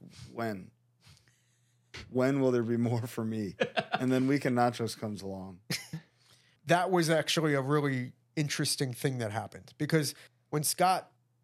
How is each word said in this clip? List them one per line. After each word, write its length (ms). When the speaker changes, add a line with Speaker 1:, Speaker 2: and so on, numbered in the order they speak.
Speaker 1:
"When? 360
When 300
will 100
there 120
be 140
more 300
for 180
me?" 340
Speaker 2:
<laughs> 60
Speaker 1:
And 120
then 160
Weekend 280
Nachos 440
comes 240
along. 340
Speaker 3:
That 240
was 180
actually 460
a 60
really 500
interesting 580
thing 240
that 140
happened 480
because 340
when 120
Scott 460